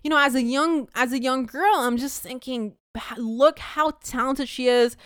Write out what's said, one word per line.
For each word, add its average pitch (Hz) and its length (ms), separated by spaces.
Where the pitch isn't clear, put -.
you 302 80
know, 311 80
as 285 160
a 262 80
young, 277 540
as 247 160
a 262 100
young 262 240
girl, 381 300
I'm 247 200
just 269 240
thinking, 254 540
"H-, - 200
look 240 440
how 302 320
talented 262 460
she 254 180
is." 247 400